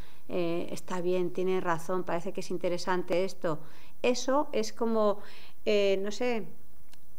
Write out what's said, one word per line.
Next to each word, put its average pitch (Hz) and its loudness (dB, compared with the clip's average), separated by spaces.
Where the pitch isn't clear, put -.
eh, 170 0
está - -2
bien, 180 2
tiene 185 0
razón, 180 0
parece 170 0
que 190 -2
es - -2
interesante 180 0
esto". 165 0
Eso 254 2
es 214 0
como, 220 2
eh, 202 4
no 208 0
sé, 233 0